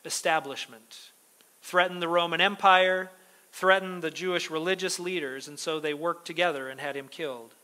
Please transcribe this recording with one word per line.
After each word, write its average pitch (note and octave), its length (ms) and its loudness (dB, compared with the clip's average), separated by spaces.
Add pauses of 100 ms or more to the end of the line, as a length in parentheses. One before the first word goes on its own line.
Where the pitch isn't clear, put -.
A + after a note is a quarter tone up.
establishment, C3+ 1040 -4 (540)
threatened F3+ 400 2
the E3+ 60 -2
Roman E3+ 340 2
Empire, F#3 680 6 (420)
threatened F#3 500 2
the D#3+ 80 -2
Jewish E3+ 400 -4
religious F3 480 -2
leaders, D3 500 -6
and D3 100 -16
so D#3+ 220 -4
they D3+ 140 -4
worked E3 320 -4
together D#3+ 420 -2
and C3 100 -12
had C#3 160 -6
him C#3 140 -10
killed. B2 560 -10